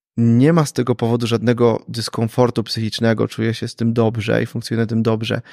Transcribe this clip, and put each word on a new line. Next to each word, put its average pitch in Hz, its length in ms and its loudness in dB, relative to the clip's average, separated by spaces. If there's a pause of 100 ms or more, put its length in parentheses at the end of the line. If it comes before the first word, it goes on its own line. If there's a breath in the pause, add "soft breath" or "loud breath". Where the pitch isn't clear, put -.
(180)
nie 117 360 4
ma 160 140 4
z - 60 -8
tego 123 220 0
powodu 117 320 -2
żadnego 113 640 2
dyskomfortu 113 760 -2
psychicznego, 113 640 -2
czuje 113 260 -2
się 117 140 -8
z - 60 -16
tym 117 180 0
dobrze 113 500 0
i 117 40 -4
funkcjonuje 113 400 -4
tym 113 160 0
dobrze, 110 380 -2 (120 loud breath)